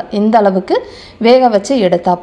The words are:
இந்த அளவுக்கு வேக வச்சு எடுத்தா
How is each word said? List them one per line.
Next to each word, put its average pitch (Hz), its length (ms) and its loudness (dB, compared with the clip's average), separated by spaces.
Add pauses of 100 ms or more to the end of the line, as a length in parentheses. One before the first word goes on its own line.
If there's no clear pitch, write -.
(200)
இந்த 220 220 2
அளவுக்கு 190 340 -2 (520)
வேக 254 280 4
வச்சு 208 180 -2 (140)
எடுத்தா 262 340 0